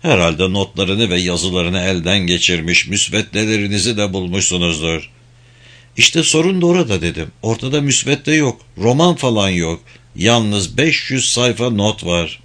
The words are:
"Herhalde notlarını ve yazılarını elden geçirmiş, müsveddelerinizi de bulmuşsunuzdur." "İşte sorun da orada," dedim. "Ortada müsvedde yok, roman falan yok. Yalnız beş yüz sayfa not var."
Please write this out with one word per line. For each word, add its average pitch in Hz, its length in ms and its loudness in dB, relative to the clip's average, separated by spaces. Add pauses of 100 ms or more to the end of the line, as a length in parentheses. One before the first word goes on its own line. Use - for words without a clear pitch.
"Herhalde 92 500 2
notlarını 98 580 -2
ve 90 100 0
yazılarını 90 600 -2
elden 90 380 0
geçirmiş, 87 720 0
müsveddelerinizi 104 1080 -2
de 104 160 -2
bulmuşsunuzdur." 87 1000 -2 (840)
"İşte - 260 2
sorun 175 400 2
da 170 40 4
orada," 147 360 2
dedim. 82 280 -4 (120)
"Ortada 127 380 -2
müsvedde 143 520 0
yok, 147 280 0 (180)
roman 139 360 4
falan 113 340 0
yok. 85 340 -2 (340)
Yalnız 104 600 0
beş 151 320 0
yüz 131 220 -2
sayfa 120 380 0
not 104 340 0
var." 85 400 -2